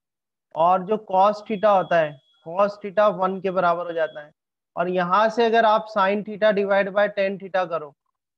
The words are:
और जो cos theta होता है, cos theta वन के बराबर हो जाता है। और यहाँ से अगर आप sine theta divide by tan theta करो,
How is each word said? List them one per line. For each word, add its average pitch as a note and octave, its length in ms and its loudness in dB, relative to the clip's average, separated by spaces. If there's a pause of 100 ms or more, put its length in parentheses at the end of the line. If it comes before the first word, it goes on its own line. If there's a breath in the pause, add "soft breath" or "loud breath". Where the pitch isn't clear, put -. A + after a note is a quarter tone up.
(540)
और F3+ 320 2
जो G#3+ 260 -2
cos G#3 380 2
theta G3+ 260 2
होता E3+ 240 2
है, D3 180 -4 (280)
cos G3 380 -2
theta G#3 340 2
वन F#3+ 220 -2
के F#3+ 100 -2
बराबर F3 360 -2
हो F3 60 -10
जाता D#3 320 -6
है। D3+ 60 -20 (460)
और F3 120 -2
यहाँ F3+ 400 0
से A#3 160 0
अगर A3+ 200 2
आप A3 240 2
sine G3+ 360 0
theta G#3+ 320 -2
divide G3 400 0
by G#3 100 4 (120)
tan G3 200 -2
theta F#3 300 -4
करो, D3+ 240 -8 (460)